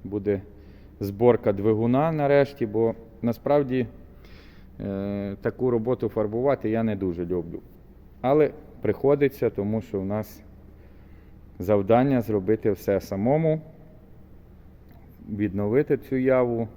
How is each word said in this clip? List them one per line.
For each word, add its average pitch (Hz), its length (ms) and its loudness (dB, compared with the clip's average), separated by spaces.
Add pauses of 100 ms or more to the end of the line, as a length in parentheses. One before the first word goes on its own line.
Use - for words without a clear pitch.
Буде 101 380 -2 (580)
зборка 107 540 2
двигуна 113 580 2
нарешті, 143 540 2
бо 110 300 0 (260)
насправді, 127 680 0 (920)
е, 101 640 -6
таку 127 280 -2
роботу 117 400 -2
фарбувати 113 600 -2
я 110 140 0
не 107 120 -2
дуже 90 300 -4
люблю. 85 340 -6 (640)
Але 147 300 2 (300)
приходиться, 135 680 0
тому 107 320 -4
що 101 180 -6
в 95 60 -4
нас 104 380 -8 (1160)
завдання 113 600 4
зробити 107 500 0
все 98 300 0
самому, 156 600 0 (1700)
відновити 104 680 0
цю - 180 -6
яву 127 600 2